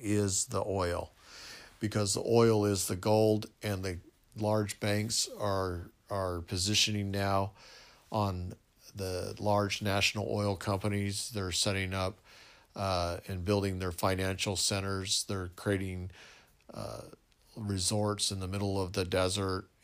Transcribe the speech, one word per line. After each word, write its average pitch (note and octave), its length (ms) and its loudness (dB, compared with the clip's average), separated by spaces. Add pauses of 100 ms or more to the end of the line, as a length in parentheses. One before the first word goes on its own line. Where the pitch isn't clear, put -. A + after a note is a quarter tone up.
is G2+ 440 2
the G2 200 -2
oil, F2 480 -2 (640)
because G#2 340 0
the - 120 -2
oil A2+ 400 6
is G2 220 2
the G2 80 -2
gold, G#2+ 520 4 (160)
and G2 200 -2
the F#2 140 -4 (400)
large G#2+ 420 0
banks G#2 480 0 (120)
are, F#2+ 500 -2 (200)
are F#2 320 -2
positioning G2+ 680 0
now G2 440 0 (580)
on F#2+ 420 -2 (420)
the F#2+ 440 -6
large G2+ 420 2
national G2+ 480 0
oil G2+ 260 2
companies. G2+ 760 -2
They're G2 180 -4
setting F#2+ 440 0
up, F#2+ 240 -2 (560)
uh, F2+ 420 0 (100)
and F#2 160 -4
building G2 360 2
their F#2 120 -2
financial F#2+ 640 0
centers. G2 720 0
They're F#2+ 280 -4
creating, F#2+ 560 -2 (600)
uh, - 300 -10 (540)
resorts G#2 760 0
in G2 80 -4
the F#2+ 80 -6
middle G2 340 -2
of F#2 120 -4
the G2 120 0
desert, F#2 640 0 (160)